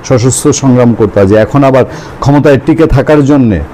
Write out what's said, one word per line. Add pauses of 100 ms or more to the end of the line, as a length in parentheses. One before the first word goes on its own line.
সশস্ত্র
সংগ্রাম
করতে,
যে
এখন
আবার (340)
ক্ষমতায়
টিকে
থাকার
জন্যে (120)